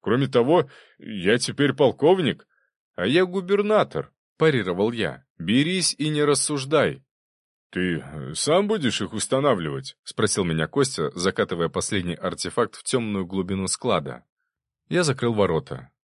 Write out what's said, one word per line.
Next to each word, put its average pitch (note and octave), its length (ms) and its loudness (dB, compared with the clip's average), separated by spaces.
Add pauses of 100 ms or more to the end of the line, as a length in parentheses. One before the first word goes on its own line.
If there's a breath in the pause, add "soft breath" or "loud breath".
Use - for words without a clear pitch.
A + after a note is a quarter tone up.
«Кроме C3 260 0
того, C3+ 420 4 (280 loud breath)
я G2+ 400 0
теперь C3+ 360 0
полковник». C#3+ 720 2 (480)
«А F2+ 100 -2
я D#3+ 200 2
губернатор», — F#3+ 840 -2 (260)
парировал G#2+ 540 2
я. E2+ 340 -6 (120)
«Берись D3 600 0
и D3+ 120 -2
не D3 140 0
рассуждай». C#3 800 0 (680)
«Ты, F2+ 300 -2
э, D2 340 -12
сам F3+ 340 2
будешь D#3 340 -2
их G2 120 -6
устанавливать?» — G2 920 -2
спросил G#2+ 400 0
меня D#2+ 240 0
Костя, C3 440 0
закатывая F2 580 -2
последний F2 460 -4
артефакт - 600 -4
в - 80 -20
темную G#2+ 420 -2
глубину F#2+ 420 -4
склада. D2 580 -4 (640)
Я F3 140 0
закрыл C3 300 0
ворота. E2 580 -2 (120)